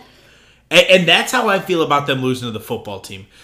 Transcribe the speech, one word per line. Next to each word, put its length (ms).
And, 180
and 200
that's 220
how 180
I 120
feel 220
about 240
them 160
losing 260
to 40
the 120
football 340
team. 280